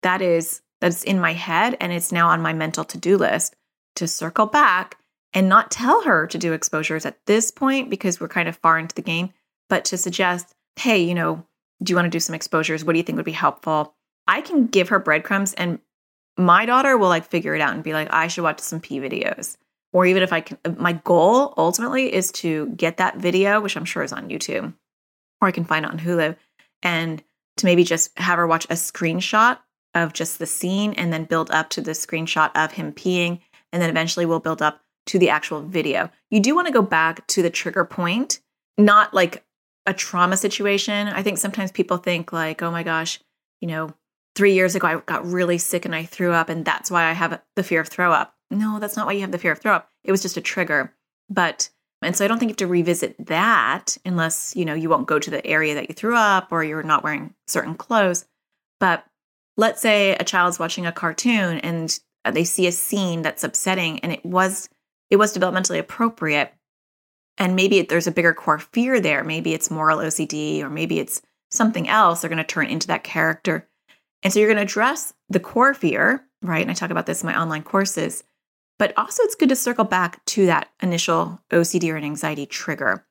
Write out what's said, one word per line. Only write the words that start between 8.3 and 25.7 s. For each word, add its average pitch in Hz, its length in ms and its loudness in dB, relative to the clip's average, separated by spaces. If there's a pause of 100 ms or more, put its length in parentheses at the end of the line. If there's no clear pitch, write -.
of 170 100 -8
far 165 220 4
into 165 160 -8
the 160 60 -6
game, 175 320 -4 (340)
but - 180 2
to 185 120 -4
suggest, 180 580 -2 (220)
"Hey, 220 220 2
you 175 140 2
know, 165 320 -2 (380)
do 185 80 -2
you 175 40 2
wanna 175 140 2
do 165 100 -2
some 240 140 -6
exposures? 160 520 -2
What 170 80 2
do 165 40 2
you 170 60 0
think - 140 -4
would 165 80 -4
be 160 60 -6
helpful?" 156 640 -2 (300)
I 220 160 0
can 302 260 2
give 180 220 2
her - 100 4
breadcrumbs, 190 540 0
and 175 260 -4 (580)
my 180 280 6
daughter 262 320 4
will, 196 120 4
like, 165 160 2
figure 156 300 -2
it 156 60 0
out 139 120 0
and 156 100 -8
be 156 100 -4
like, 156 180 -2
"I 160 160 2
should 170 160 -6
watch 156 160 -2
some - 200 -8
P 139 200 -8
videos." - 580 -6 (340)
Or 180 140 4
even 185 160 4
if 180 100 0
I 165 100 0
can, - 160 -16 (200)
my 175 160 0
goal 185 640 4
ultimately 240 560 0
is 185 200 0
to 156 340 -4
get 170 300 -2
that - 200 0
video, 190 420 2
which 202 160 -6
I'm 170 100 -8
sure 165 180 -6
is 135 100 -6
on - 160 -12
YouTube, - 440 -6 (680)
or 202 60 4
I 185 40 2
can 170 140 -4
find 156 180 0